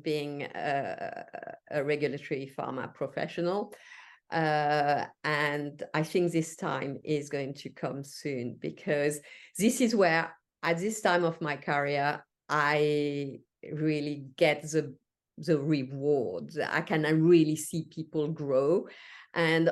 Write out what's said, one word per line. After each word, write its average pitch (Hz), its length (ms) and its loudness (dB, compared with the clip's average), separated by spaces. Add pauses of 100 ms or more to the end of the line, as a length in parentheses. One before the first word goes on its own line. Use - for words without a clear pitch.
being 147 420 -4
a, - 840 -6 (460)
a 143 120 -2
regulatory 139 720 -2
pharma 131 360 -6
professional. 175 800 -4 (580)
Uh, 147 760 2 (180)
and 147 600 0 (100)
I 156 80 2
think 170 300 0
this 165 240 -2
time 139 480 -4
is 147 260 -4
going 139 260 -4
to - 140 -14
come 139 340 -8
soon, 123 560 -8
because 147 600 -2 (400)
this 233 220 4
is 226 140 4
where, 165 400 4 (280)
at 170 160 2
this 214 220 -4
time 175 220 4
of 165 160 0
my 147 160 -2
career, 143 720 0 (240)
I 147 920 2 (300)
really 151 540 -2 (100)
get 151 280 4
the, 147 320 -2 (420)
the 151 220 2
rewards. 139 960 -2
I 151 240 0
can, 156 240 0
I 156 60 2
really 160 440 6
see 160 360 -6
people 156 380 -4
grow. 147 580 2 (480)
And 165 360 4